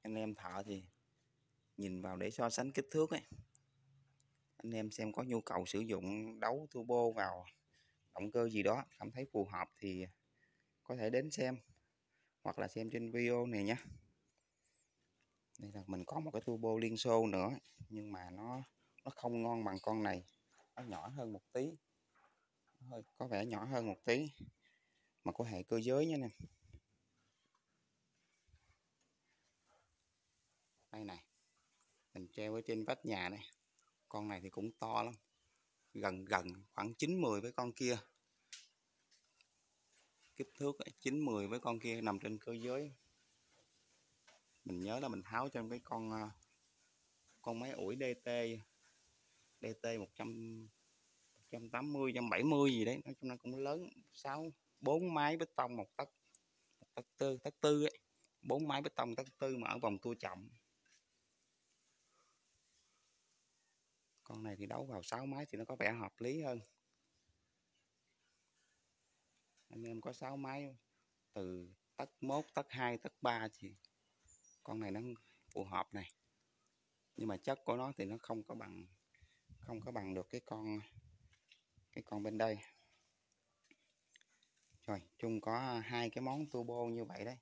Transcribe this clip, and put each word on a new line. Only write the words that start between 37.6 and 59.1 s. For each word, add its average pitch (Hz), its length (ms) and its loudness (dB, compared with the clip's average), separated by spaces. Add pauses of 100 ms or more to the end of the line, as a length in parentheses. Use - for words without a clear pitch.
kia, 123 260 2 (2500)
kích 135 200 -6
thước 143 240 -2
ấy, - 200 -10
chín 147 260 2
mươi 107 220 2
với 117 120 -2
con 117 200 0
kia 113 220 -2
nằm 104 180 2
trên 110 200 -4
cơ 117 140 -6
giới. 127 380 -2 (1700)
Mình 90 160 -4
nhớ 107 180 0
là 139 80 -2
mình 101 180 -4
tháo 117 240 0
trong 113 200 -4
cái 120 140 -4
con, 113 280 -4
à, 107 180 -4 (1120)
con 117 180 -4
máy 131 120 -6
ủi 107 240 -2
D 135 80 -2 (200)
T, 123 60 -4 (1300)
D - 40 -6 (160)
T - 40 -4 (140)
một 98 160 -4
trăm, 113 460 -6 (760)
một - 120 -20
trăm 117 200 -8
tám 135 240 -2
mươi, 143 80 0
một 131 140 2
trăm 120 140 0
bảy 98 140 4
mươi 143 280 8
gì 113 140 4
đấy, 127 200 0
nói 135 160 -8
chung 131 80 -4
là 123 60 -6
cũng 123 220 -8
lớn, 147 320 -2 (240)
sáu, 151 380 -4 (280)
bốn 165 340 4
máy 151 240 6
bê 165 80 2 (100)
tông 123 220 0
một 101 180 -8
tấc, 143 140 -4 (720)
một - 140 -20
tấc 127 120 -10 (120)
tư, 135 260 2
tấc - 180 -6
tư 147 220 8
ấy, - 160 0 (420)
bốn 147 260 2
máy 139 140 4
bê 151 140 -2
tông 120 200 2